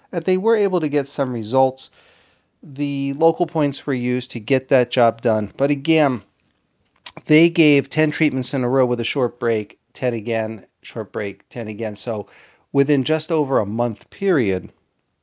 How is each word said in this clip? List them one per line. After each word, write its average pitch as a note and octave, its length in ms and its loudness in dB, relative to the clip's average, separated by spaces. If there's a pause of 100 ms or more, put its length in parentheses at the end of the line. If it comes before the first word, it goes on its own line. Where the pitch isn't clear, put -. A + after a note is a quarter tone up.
(100)
and F3 140 -6
they F#3 140 0
were A3 180 0
able F#3+ 240 0
to D#3 80 -2
get C#3+ 180 0
some C3 260 -4
results. B2+ 580 0 (680)
The C#3 520 -4
local E3 340 2
points D3 400 -2
were C#3 80 -2
used B2 380 -2
to A#2 80 -8
get C3 280 0
that B2+ 220 4
job A#2 300 2
done. G#2+ 360 0
But C#3+ 140 2
again, C#3+ 520 0 (1040)
they D#3+ 220 6
gave D3+ 400 4
ten D#3 220 0
treatments C3 420 -2
in C3 120 -2
a B2 40 -2
row C3 160 2
with A#2+ 140 0
a A#2 60 -4
short B2 340 -4
break, A2 400 -4 (140)
ten B2 220 -4
again, A2 520 -6 (160)
short - 300 -12
break, G#2 360 -8
ten A#2 200 -10
again. G#2+ 260 -8
So G#2+ 320 -8 (460)
within C#3 320 2
just D#3 260 -2
over C3+ 300 0
a G#2 60 0
month A2+ 440 -4
period, G#2+ 640 0 (500)